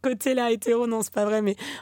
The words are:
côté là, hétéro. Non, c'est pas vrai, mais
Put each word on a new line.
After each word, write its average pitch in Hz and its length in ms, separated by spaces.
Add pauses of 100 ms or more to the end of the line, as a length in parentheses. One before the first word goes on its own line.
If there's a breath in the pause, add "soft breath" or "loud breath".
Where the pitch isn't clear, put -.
côté 262 320
là, 240 180
hétéro. 233 340
Non, 226 160
c'est - 100
pas 208 120
vrai, 214 180
mais 202 140 (260 loud breath)